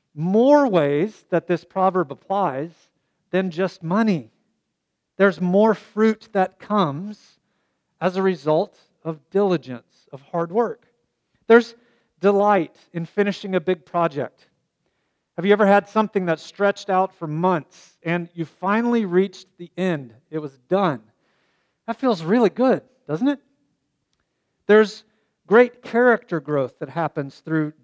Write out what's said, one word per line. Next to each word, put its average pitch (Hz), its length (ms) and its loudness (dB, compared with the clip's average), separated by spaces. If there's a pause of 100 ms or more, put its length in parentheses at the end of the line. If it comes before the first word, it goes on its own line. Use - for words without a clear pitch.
(140)
more 233 540 4
ways 160 600 0
that 170 180 -2
this 175 160 -2
proverb 185 480 -2
applies 165 600 -6 (600)
than 190 180 -2
just 175 320 -6
money? 170 500 -2 (840)
There's 185 260 2
more 196 320 2
fruit - 600 -2
that 190 260 -2
comes 196 800 -4 (600)
as 180 160 -2
a 190 60 -2
result 165 560 -2 (260)
of 160 280 -12
diligence, 156 800 -4
of 139 100 -18
hard 170 300 -8
work. 208 360 -4 (600)
There's 226 260 4 (460)
delight 202 560 0 (180)
in 170 120 -8
finishing 196 500 -4
a 180 40 0
big 180 260 -4
project. - 640 -6 (880)
Have 170 120 -8
you 202 40 4
ever 208 140 4
had 202 240 4
something 208 380 -2
that 160 120 -2
stretched - 520 -4
out 185 240 0
for 170 100 -12
months 160 800 -4
and 170 320 -4
you 165 100 -6
finally 226 600 -2
reached 185 420 -2 (100)
the 175 180 -20
end? 147 380 -6 (160)
It 156 80 -10
was 143 200 -10 (120)
done. 180 320 0 (840)
That 233 120 -8
feels 208 260 -2
really 202 260 2
good, 233 320 0 (260)
doesn't 170 200 -4
it? 285 140 -4 (1300)
There's 214 360 4 (440)
great 233 340 4
character 226 580 0
growth 143 400 -4
that 143 80 -10
happens 147 540 -8
through 156 320 -2 (100)